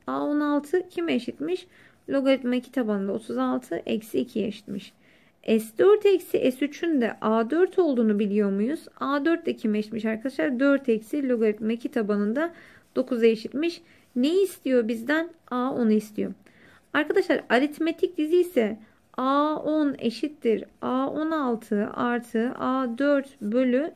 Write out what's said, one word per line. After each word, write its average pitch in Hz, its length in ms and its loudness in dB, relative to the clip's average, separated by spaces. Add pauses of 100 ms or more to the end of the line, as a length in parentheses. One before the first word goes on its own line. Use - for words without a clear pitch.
A 269 140 -4
on 294 200 0
altı 294 480 0
kime 330 260 -4
eşitmiş? 294 520 -6 (420)
Logaritma 269 460 2
iki 247 180 -4
tabanında 208 400 -2
otuz 226 260 -6
altı 262 480 -2
eksi 220 320 -4
ikiye 226 280 -4
eşitmiş. - 460 -10 (540)
S 220 320 0
dört 403 280 6
eksi 370 460 2
S 285 140 -2
üçün 294 340 -2
de 226 200 0
A 220 300 0
dört 370 280 2
olduğunu 240 400 2
biliyor 202 320 2
muyuz? 220 360 -2 (140)
A 277 240 -2
dört 330 220 0
de 233 100 -2
kime 214 220 0
eşitmiş 214 260 -6
arkadaşlar? 247 560 -2
Dört 277 280 4
eksi 254 400 -2
logaritma 220 440 0
iki 240 180 -6
tabanında 214 640 -2 (440)
dokuza 254 300 0
eşitmiş. 262 560 0 (340)
Ne 247 120 2
istiyor 277 600 2
bizden? 269 400 -2 (220)
A 247 240 -2
onu 226 180 4
istiyor. 208 400 -2 (600)
Arkadaşlar 302 560 0
aritmetik 320 680 0
dizi 302 180 2
ise 240 420 2 (380)
A 285 400 0
on 294 420 0
eşittir 233 680 -2 (180)
A 262 280 -2
on 311 200 -4
altı 233 640 -2
artı 240 640 -2
A 254 400 -2
dört 277 420 0
bölü 254 560 0